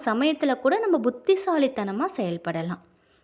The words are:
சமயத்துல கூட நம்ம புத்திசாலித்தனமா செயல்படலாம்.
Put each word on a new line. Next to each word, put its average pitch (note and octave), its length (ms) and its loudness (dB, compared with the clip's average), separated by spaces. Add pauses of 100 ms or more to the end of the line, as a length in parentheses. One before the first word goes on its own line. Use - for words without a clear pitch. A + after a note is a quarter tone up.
சமயத்துல C4+ 540 0
கூட E4 200 2
நம்ம F#4+ 200 2
புத்திசாலித்தனமா C4 1080 0
செயல்படலாம். E3+ 760 -4 (420)